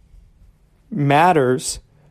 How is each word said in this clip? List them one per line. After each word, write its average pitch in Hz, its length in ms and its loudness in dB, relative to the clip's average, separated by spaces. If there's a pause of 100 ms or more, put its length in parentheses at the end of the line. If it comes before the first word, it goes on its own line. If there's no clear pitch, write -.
(880)
matters 143 920 0 (300)